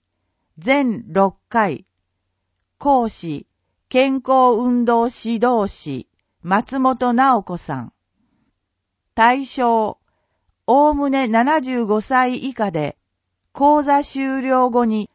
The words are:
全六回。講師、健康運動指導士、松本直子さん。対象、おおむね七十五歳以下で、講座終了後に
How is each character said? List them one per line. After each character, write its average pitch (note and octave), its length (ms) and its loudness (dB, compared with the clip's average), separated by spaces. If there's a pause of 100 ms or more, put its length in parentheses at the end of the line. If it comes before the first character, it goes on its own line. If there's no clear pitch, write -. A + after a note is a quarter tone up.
(580)
全 B3 540 -2
六 G3 240 0 (120)
回。 G#3 380 -4 (920)
講 C4 300 0
師、 D#3+ 380 -10 (420)
健 C4+ 260 2
康 B3+ 440 2
運 B3 260 0
動 A#3 240 2
指 A#3 260 -6
導 A#3 340 0
士、 - 400 -12 (340)
松 G#3+ 360 -2
本 B3+ 340 0
直 B3 300 2
子 F3 140 -10
さ C#3 240 -10
ん。 A2+ 120 -14 (1200)
対 B3 300 2
象、 A#3 540 -2 (680)
お C#4+ 240 4
お D4+ 40 0
む C#4+ 160 -2
ね C4+ 180 0
七 B3+ 320 2
十 B3+ 240 -4
五 G#3+ 160 0
歳 B3+ 360 0 (120)
以 B3+ 60 -8
下 G3+ 160 -4
で、 D3+ 260 -6 (560)
講 D4 300 2
座 C#4+ 220 2
終 C4+ 380 -6
了 B3+ 260 2
後 A#3+ 160 0
に A3 300 -2